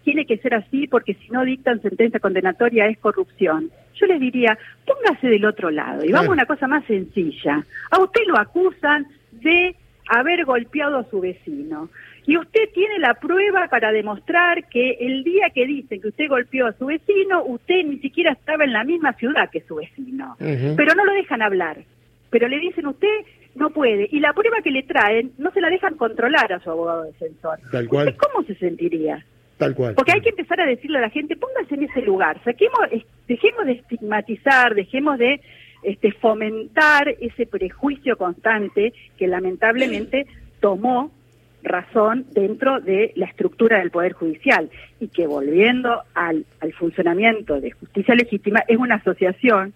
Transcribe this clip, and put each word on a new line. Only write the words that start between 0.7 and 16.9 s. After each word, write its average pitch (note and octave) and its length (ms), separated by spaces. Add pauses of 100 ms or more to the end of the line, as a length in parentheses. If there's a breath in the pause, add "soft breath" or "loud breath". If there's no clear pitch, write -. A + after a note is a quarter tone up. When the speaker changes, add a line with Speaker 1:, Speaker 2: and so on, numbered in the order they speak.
Speaker 1:
porque A#3 280
si - 160
no B3+ 140
dictan B3+ 380
sentencia A3+ 380
condenatoria G3+ 640
es A3 120
corrupción". G3 720 (260)
Yo G#4 100
les F4 140
diría, A#3+ 360 (300 loud breath)
póngase A#4 420
del G#3 160
otro G#3 260
lado, C#3+ 340
y E3+ 80
vamos E4+ 160
Speaker 2:
Claro. - 20
Speaker 1:
a F#4 40
una B3+ 120
cosa D4 220
más C#4+ 180
sencilla. E3 800 (240 loud breath)
A F#4 100
usted F#4+ 260
lo D#4 120
acusan D4 680 (260)
de F4 420 (340)
haber D4+ 360
golpeado C4 540
a A3+ 120
su G3 100
vecino, D#3 720 (360 loud breath)
y D4+ 100
usted G#4+ 360
tiene G#4 280
la B3 140
prueba F#4 540
para A3+ 240
demostrar E4+ 760
que B3 320
el C4 240
día F4+ 300
que B3+ 120
dicen C4 340
que G#3+ 80
usted D4 200
golpeó B3+ 400
a G#3+ 40
su B3+ 140
vecino, F#4 580